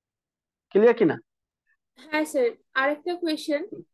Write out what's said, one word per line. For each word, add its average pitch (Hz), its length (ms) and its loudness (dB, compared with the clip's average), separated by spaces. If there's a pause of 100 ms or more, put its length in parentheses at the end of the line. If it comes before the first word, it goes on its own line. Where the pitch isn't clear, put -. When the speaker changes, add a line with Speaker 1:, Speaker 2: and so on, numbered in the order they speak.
(760)
Speaker 1:
ক্লিয়ার 226 200 6
কিনা? 190 220 2 (800)
Speaker 2:
হ্যাঁ 302 260 -4
স্যার, 277 240 0 (260)
আরেকটা 294 400 -2
কোশ্চেন, 311 480 -4 (320)